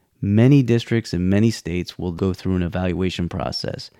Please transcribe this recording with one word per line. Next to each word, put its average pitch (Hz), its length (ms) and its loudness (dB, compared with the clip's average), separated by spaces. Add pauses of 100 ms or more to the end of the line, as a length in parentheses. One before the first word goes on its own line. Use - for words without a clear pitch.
(200)
Many 120 440 6
districts 117 500 0
in 90 140 0
many 107 240 2
states 87 440 -8
will 90 140 -4
go 92 220 -2
through 92 240 -4
an 90 80 0
evaluation 90 640 -4
process. - 720 -8